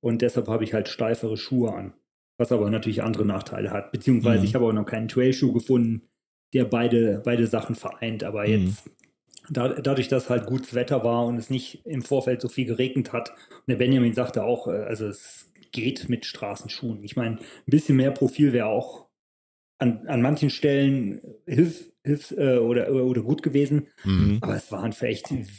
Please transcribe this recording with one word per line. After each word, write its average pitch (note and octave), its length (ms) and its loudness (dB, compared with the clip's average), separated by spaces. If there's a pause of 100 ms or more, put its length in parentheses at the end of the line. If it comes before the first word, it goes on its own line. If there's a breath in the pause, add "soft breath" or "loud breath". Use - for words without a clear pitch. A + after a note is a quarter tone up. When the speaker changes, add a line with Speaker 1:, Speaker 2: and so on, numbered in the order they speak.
Speaker 1:
und A2+ 220 0
deshalb A#2+ 260 0
habe A2 160 0
ich G#2+ 100 -6
halt G#2 140 -2
steifere A2+ 480 -4
Schuhe A#2 380 -2
an. F#2+ 200 -12 (440)
Was A#2+ 140 0
aber G#2 180 2
natürlich A2 320 -2
andere A2 220 -2
Nachteile G2+ 460 -2
hat. - 200 -6
Beziehungsweise A#2 500 4
Speaker 2:
Mhm. F#2+ 40 4
Speaker 1:
ich G#2+ 100 2
habe A#2+ 120 2
auch A2 60 4
noch G#2+ 120 0
keinen A2+ 240 -6
Trailschuh B2+ 440 2
gefunden, A#2 500 2 (520)
der B2+ 100 4
beide, A#2 600 2
beide A#2+ 220 2
Sachen A2+ 280 -2
vereint. A2+ 480 -8
Aber G#2 240 -4
Speaker 2:
Mhm. G#2+ 200 4
Speaker 1:
jetzt, G2+ 240 -4 (580)
da-, C3 320 -2
dadurch, C3 280 0
dass B2+ 220 0
halt A#2+ 160 0
gutes B2+ 280 -4
Wetter B2 280 0
war A#2+ 240 2
und A#2+ 100 -2
es A#2 140 -6
nicht - 340 -6
im C#3 180 -6
Vorfeld B2+ 380 0
so B2 80 -4
viel C3 180 -2
geregnet B2+ 460 -2
hat, A#2+ 180 -6
und - 380 -16
der B2 80 0
Benjamin B2 380 4
sagte A#2 300 -2
auch, A#2+ 240 -2
äh, F#2 40 -2
also G#2+ 340 -4
es - 440 -10 (220)
geht - 360 -4
mit A#2+ 180 -4
Straßenschuhen. G#2 760 -10
Ich - 140 -10
meine, A2+ 220 -4
ein - 40 -14 (240 loud breath)
bisschen C#3+ 300 4
mehr C3 140 4
Profil C3+ 420 2
wäre A#2 140 2
auch - 420 -4 (680)
an, A#2 280 0
an B2 160 0
manchen C#3+ 280 2
Stellen C#3 680 2 (240)
hilf-, D#3+ 460 2 (160)
hilfs-, C#3+ 240 -2
äh, C3 280 2
oder, A#2+ 340 2
oder, C3 120 2
oder B2 180 0
gut B2+ 200 -2
gewesen. C#3+ 460 2 (160)
Speaker 3:
Mhm. G2+ 360 4
Speaker 1:
Aber - 140 -2
es - 160 -6
waren G#2 220 -4
vielleicht - 400 -4
ein A2+ 160 -6 (100)